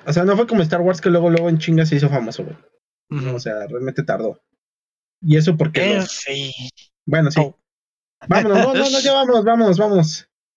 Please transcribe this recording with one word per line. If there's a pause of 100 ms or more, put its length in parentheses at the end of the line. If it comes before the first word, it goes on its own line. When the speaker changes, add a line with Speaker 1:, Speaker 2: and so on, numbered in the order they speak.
Speaker 1:
O
sea,
no
fue
como
Star
Wars
que
luego,
luego
en
chinga
se
hizo
famoso,
güey. (540)
Speaker 2:
Ujú.
Speaker 1:
O
sea,
realmente
tardó. (800)
Y
eso
porque
Speaker 2:
En
Speaker 1:
los
Speaker 2:
fin. (560)
Speaker 1:
Bueno,
sí.
Speaker 2:
Oh. (720)
Speaker 1:
Vámonos,
no,
no,
no,
ya
Speaker 2:
<laughs>
Speaker 1:
vámonos,
vámonos,
vámonos. (280)